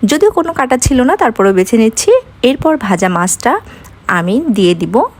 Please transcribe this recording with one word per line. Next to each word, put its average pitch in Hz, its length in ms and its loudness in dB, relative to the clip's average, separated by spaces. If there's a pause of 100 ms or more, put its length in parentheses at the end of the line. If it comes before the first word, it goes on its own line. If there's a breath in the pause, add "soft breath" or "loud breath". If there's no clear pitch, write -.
(100)
যদিও 381 280 2
কোনো 330 200 -2
কাটা 262 180 0 (100)
ছিল 269 120 2 (100)
না, 339 140 2
তারপরেও 202 360 0
বেছে 190 240 0
নিচ্ছি। 226 280 0 (380)
এরপর 285 240 0 (140)
ভাজা 185 300 0
মাছটা 185 360 -2 (680 loud breath)
আমি 175 160 -2 (220)
দিয়ে 180 240 2
দিব 170 140 -6 (260)